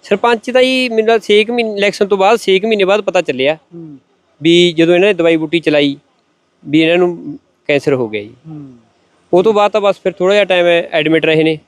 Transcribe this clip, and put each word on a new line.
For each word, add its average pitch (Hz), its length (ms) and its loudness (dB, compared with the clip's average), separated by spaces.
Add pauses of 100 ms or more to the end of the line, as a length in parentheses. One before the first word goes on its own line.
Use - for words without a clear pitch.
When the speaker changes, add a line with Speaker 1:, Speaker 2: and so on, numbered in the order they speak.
Speaker 1:
ਸਰਪੰਚ 233 480 -2
ਦਾ 254 120 2
ਜੀ 254 260 0
ਮੈਨੂੰ 220 200 -2
ਲੱਗਦਾ 226 100 2
ਛੇ 208 260 2
ਕੁ 226 80 -6
ਮਹੀਨੇ, 226 240 -4
ਇਲੈਕਸ਼ਨ 202 300 -2
ਤੋਂ 196 120 -2
ਬਾਅਦ 208 200 2
ਛੇ 190 200 0
ਕੁ 196 100 -4
ਮਹੀਨੇ 214 160 0
ਬਾਅਦ 196 160 0
ਪਤਾ 185 200 -2
ਚੱਲਿਆ 143 340 -2
Speaker 2:
ਹੂੰ। 160 440 -18 (440)
Speaker 1:
ਵੀ 175 300 4
ਜਦੋਂ 165 220 2
ਇਹਨਾਂ 185 140 2
ਨੇ 214 60 2
ਦਵਾਈ 165 220 2
ਬੂਟੀ 160 240 -2
ਚਲਾਈ 147 360 0 (720)
ਵੀ 151 120 2
ਇਹਨਾਂ 165 180 2
ਨੂੰ 175 400 -4 (300)
ਕੈਂਸਰ 143 260 0
ਹੋ 127 140 -4
ਗਿਆ 104 140 -10
ਜੀ। 113 120 -20 (140)
Speaker 2:
ਹੂੰ। 147 240 -18 (600)
Speaker 1:
ਉਹ 180 100 2
ਤੋਂ 214 100 0
ਬਾਅਦ 202 200 0
ਤਾਂ 214 80 0
ਬਸ 196 240 -2
ਫਿਰ 185 80 -2
ਥੋੜ੍ਹਾ 185 220 0
ਜਿਹਾ 208 100 2
ਟਾਈਮ 180 220 0
ਐਡਮਿਟ 160 580 0
ਰਹੇ 156 200 2
ਨੇ 160 240 -2